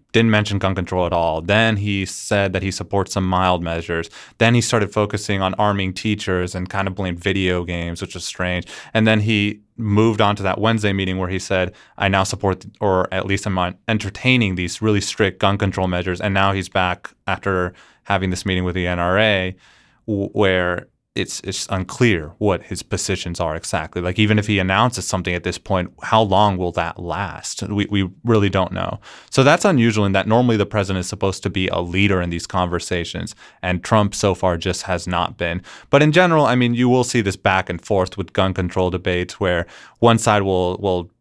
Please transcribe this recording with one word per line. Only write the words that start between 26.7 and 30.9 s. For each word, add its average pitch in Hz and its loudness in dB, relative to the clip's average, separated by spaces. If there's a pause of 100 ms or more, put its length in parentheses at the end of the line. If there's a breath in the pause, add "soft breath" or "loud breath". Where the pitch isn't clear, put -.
that 85 -4
last? 85 -8
We, 101 -2
we 98 0 (160)
really 107 4
don't 92 0
know. 90 -4 (300 loud breath)
So 131 4
that's 160 6
unusual 113 4
in 98 0
that 95 2
normally 117 4
the 101 2
president 95 -2